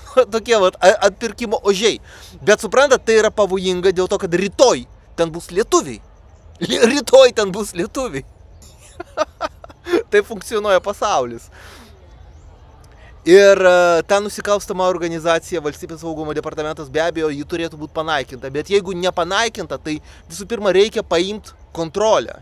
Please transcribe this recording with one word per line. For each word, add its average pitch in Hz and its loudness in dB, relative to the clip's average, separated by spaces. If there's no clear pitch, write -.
<laughs> 240 0
tokie 226 0
vat 185 0
a-, 208 6
atpirkimo 220 -6
ožiai. 196 0
Bet 196 0
suprantat, 247 2
tai 226 2
yra 214 2
pavojinga 185 0
dėl 185 0
to, 196 -2
kad 175 -2
rytoj 196 2
ten 165 -2
bus 170 -14
lietuviai. 175 0
Li-, 247 -2
rytoj 262 6
ten 208 -2
bus 208 -8
lietuviai. 190 -6
<laughs> - -10
Tai 208 2
funkcionuoja 208 -2
pasaulis. 160 -4
Ir, 196 8
e, 180 4
ta 202 2
nusikalstama 202 -4
organizacija, 165 -2
Valstybės 151 -8
saugumo 156 -8
departamentas, 151 -8
be 135 -4
abejo, 160 -2
ji 143 -10
turėtų 160 -8
būt 151 -14
panaikinta. 135 -6
Bet 151 -6
jeigu 196 -2
nepanaikinta, 180 -4
tai 156 -8
visų 202 -14
pirma 208 -4
reikia 208 2
paimt 190 -4
kontrolę 165 0